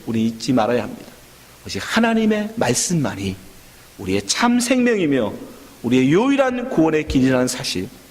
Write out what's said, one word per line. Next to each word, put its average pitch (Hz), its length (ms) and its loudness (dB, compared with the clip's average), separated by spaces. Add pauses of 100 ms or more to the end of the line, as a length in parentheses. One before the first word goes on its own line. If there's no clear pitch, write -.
우리 113 200 0
잊지 113 280 -2
말아야 117 300 2
합니다. - 220 -12 (600)
오직 98 160 -8
하나님의 220 720 0
말씀만이 98 800 -2 (640)
우리의 95 300 -2
참 240 320 2
생명이며 196 760 2 (500)
우리의 127 260 4
유일한 247 600 2
구원의 156 380 2
길이라는 127 400 2
사실, 113 400 -6 (240)